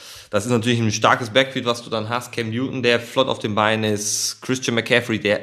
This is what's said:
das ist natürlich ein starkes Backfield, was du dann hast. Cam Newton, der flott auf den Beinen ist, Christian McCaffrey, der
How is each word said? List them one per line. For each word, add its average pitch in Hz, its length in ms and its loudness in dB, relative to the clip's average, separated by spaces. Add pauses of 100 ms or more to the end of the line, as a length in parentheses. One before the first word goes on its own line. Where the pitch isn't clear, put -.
(300)
das 104 160 0
ist 123 40 -2
natürlich 117 300 2
ein 113 100 2
starkes 113 400 2
Backfield, 131 340 0
was 120 200 -2
du - 60 -16
dann 110 180 -4
hast. 120 240 -6
Cam 113 180 -4
Newton, 127 320 -4
der 120 160 4
flott 131 300 0
auf 117 100 -4
den 110 160 -4
Beinen 110 300 2
ist, - 580 -2
Christian 127 320 -2
McCaffrey, 117 460 2
der 104 220 0